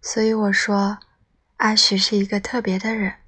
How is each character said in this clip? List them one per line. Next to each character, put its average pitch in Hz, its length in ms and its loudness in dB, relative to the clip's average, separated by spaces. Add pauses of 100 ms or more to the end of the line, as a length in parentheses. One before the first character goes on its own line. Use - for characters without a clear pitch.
所 - 200 -4
以 220 120 2
我 208 180 0
说， 202 460 0 (580)
阿 220 180 2
徐 - 220 2
是 190 200 0
一 202 100 2
个 202 120 -2
特 240 220 -4
别 190 180 0
的 220 160 -4
人。 202 200 -4 (140)